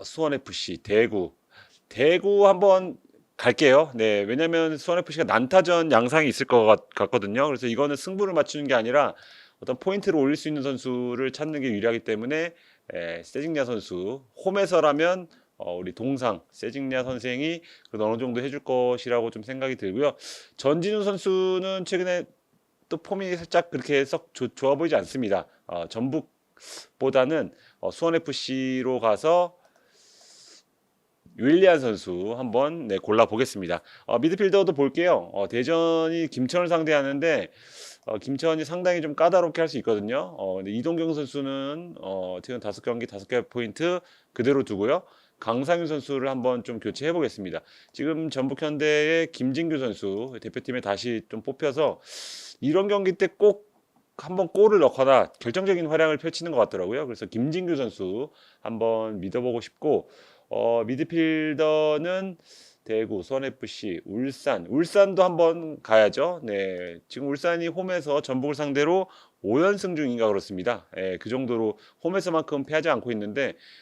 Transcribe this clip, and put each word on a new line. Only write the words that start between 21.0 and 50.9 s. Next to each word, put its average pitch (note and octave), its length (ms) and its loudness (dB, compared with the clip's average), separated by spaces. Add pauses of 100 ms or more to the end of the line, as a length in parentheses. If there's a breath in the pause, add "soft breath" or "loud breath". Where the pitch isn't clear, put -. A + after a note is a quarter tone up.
선수는 F#3+ 840 -2
최근에 F3+ 380 -2 (680)
또 D#3+ 80 -4
폼이 F#3+ 380 -6
살짝 E3+ 340 0
그렇게 C#3 340 0
썩 - 300 -8
좋-, B2 200 -6
좋아 C3+ 200 2
보이지 D#3 220 0
않습니다. G2+ 500 -2 (200 soft breath)
어, E2+ 220 -8
전북보다는, C3 1700 -2 (260 soft breath)
어, F#2 100 -4
수원 E3 260 0
에프씨로 C3 840 -4
가서 D#3+ 560 2 (1800 soft breath)
윌리안 E3 420 6
선수 G2+ 560 -4
한번, C3 520 -2
네, G2 100 0
골라보겠습니다. G#2+ 800 2 (240 loud breath)
어, A#2+ 140 2
미드필더도 F#3 560 4
볼게요. C#3 580 2
어, G2 160 -2
대전이 D#3+ 800 0
김천을 E3 400 -2
상대하는데, D3+ 800 0 (580 loud breath)
어, G#2+ 120 -4
김천이 D#3 460 -2
상당히 F3 360 -2
좀 D3+ 140 -6
까다롭게 E3+ 480 4
할 D#3+ 60 0
수 C#3+ 100 -6
있거든요. A#2 600 -2
어, F#2+ 180 -4
근데 F#2+ 160 -8
이동경 D#3+ 420 -2
선수는, C#3+ 880 -8
어, F#2 420 -8
최근 B2 180 -10
다섯 G#2 220 -10
경기 A#2 240 -4
다섯 G2 200 -14
개 B2 140 -2
포인트 C3+ 600 -4 (340 soft breath)
그대로 C3+ 280 2
두고요. A2+ 400 -2 (360 soft breath)
강상윤 D3 480 -2
선수를 C#3 440 -4
한번 B2 340 -2
좀 A#2 160 -10
교체해 C3 320 -4
보겠습니다. G#2 480 -4 (320 soft breath)
지금 D#3 380 -4
전북 C3+ 320 -4
현대의 D3+ 720 0
김진규 D3 460 -2
선수 A2 640 -6
대표팀에 B2+ 400 -8
다시 A2 480 -4